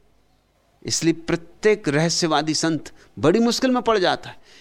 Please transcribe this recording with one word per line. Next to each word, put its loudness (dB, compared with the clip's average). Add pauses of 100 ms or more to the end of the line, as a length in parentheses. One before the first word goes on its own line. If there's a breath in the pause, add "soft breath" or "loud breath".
(840)
इसलिए 0
प्रत्येक -2
रहस्यवादी 0
संत -2 (260 soft breath)
बड़ी 4
मुश्किल 2
में 0
पड़ 2
जाता -2
है। -20 (200 soft breath)